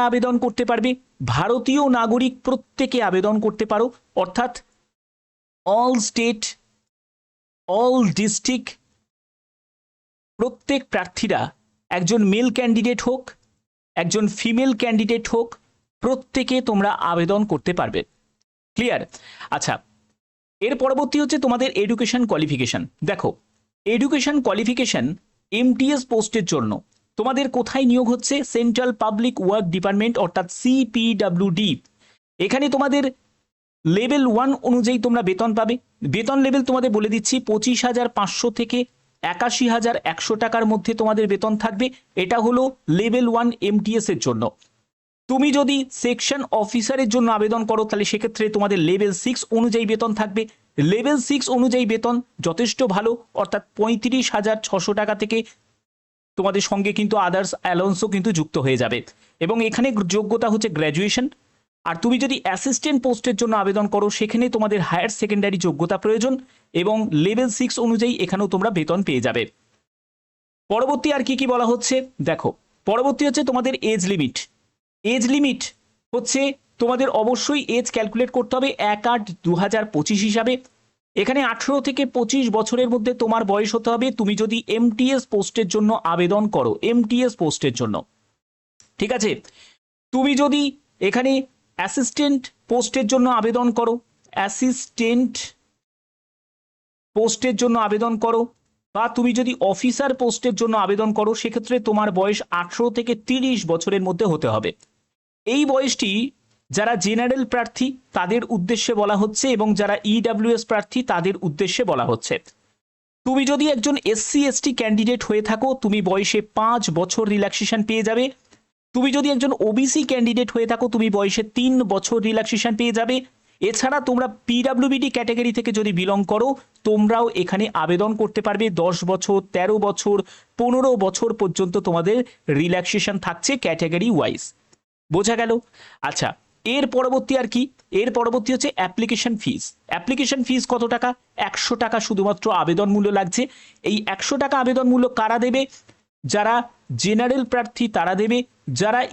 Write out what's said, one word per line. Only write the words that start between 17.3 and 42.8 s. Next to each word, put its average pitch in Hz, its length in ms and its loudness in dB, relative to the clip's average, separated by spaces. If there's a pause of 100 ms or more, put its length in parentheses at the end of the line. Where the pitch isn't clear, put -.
করতে 165 220 -2
পারবে। 117 280 -4 (760)
ক্লিয়ার? 220 260 0 (540)
আচ্ছা, - 180 -2 (880)
এর 240 200 0
পরবর্তী 269 380 0
হচ্ছে 294 260 0
তোমাদের 247 240 2 (140)
এডুকেশন 233 460 0
কোয়ালিফিকেশন। 147 520 -2 (280)
দেখো, 185 200 -2 (560)
এডুকেশন 262 500 2 (100)
কোয়ালিফিকেশন 220 600 0 (460)
এমটিএস 254 500 2 (100)
পোস্টের 220 340 0
জন্য 120 260 -2 (460)
তোমাদের 262 320 0
কোথায় 254 360 0
নিয়োগ 247 280 4
হচ্ছে? 247 300 -2
সেন্ট্রাল 240 480 0 (120)
পাবলিক 220 380 0
ওয়ার্ক 196 240 2 (100)
ডিপার্টমেন্ট 202 420 0
অর্থাৎ 180 300 0 (120)
সিপিডব্লিউডি। 214 1080 2 (720)
এখানে 247 300 0
তোমাদের 277 340 2 (800)
লেভেল 233 420 2
ওয়ান 240 220 2 (140)
অনুযায়ী 247 420 2
তোমরা 240 240 2
বেতন 220 260 0
পাবে। 226 200 0 (380)
বেতন 226 320 0
লেভেল 269 240 2
তোমাদের 254 280 2
বলে 214 120 0
দিচ্ছি, 226 300 -2
পঁচিশ 220 480 0
হাজার 240 200 0 (100)
পাঁচশো 208 340 -2
থেকে 233 280 -2 (440)
একাশি 247 440 0
হাজার 233 280 2 (160)
একশো - 220 -2 (100)
টাকার 226 220 0
মধ্যে 214 280 0
তোমাদের 220 340 2
বেতন 202 260 0 (100)
থাকবে। 226 220 -2 (380)
এটা 190 220 0
হলো 247 180 2 (360)